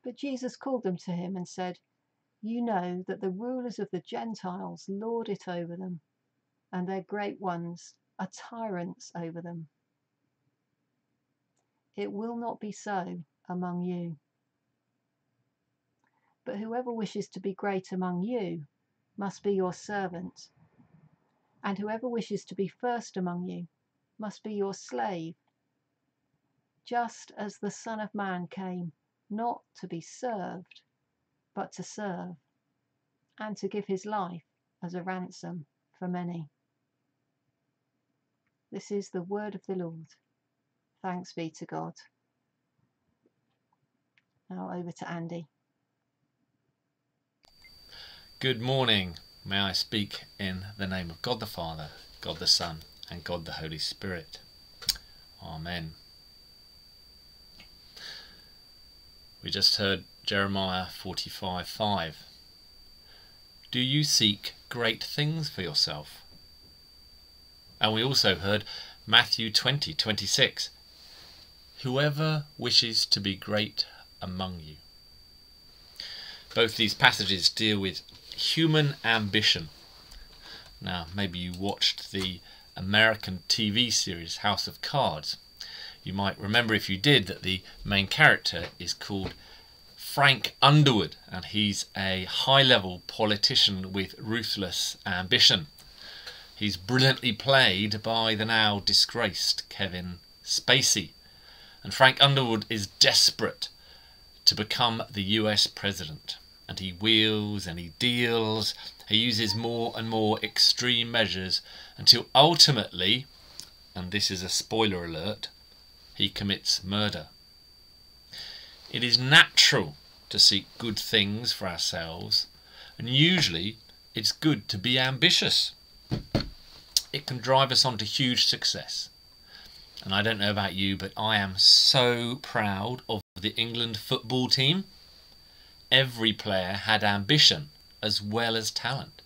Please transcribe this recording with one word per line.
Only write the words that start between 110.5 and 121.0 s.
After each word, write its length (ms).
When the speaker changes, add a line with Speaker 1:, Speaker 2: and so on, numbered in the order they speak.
Speaker 2:
measures 500
until 360
ultimately, 920
and 160
this 200
is 120
a 60
spoiler 560
alert, 440
he 140
commits 560
murder. 440
It 120
is 140
natural 760
to 100
seek 260
good 220
things 540